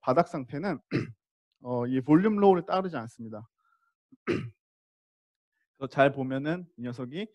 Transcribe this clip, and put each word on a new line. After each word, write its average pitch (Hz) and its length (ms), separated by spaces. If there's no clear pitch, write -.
바닥 165 260
상태는, 147 520
<clears throat> - 280
어, 123 240
이 131 140
볼륨 180 360
로를 190 280
따르지 185 320
않습니다. 113 500
<clears throat> - 300
그래서 135 120
잘 139 220
보면은 139 540
이 117 60
녀석이 127 500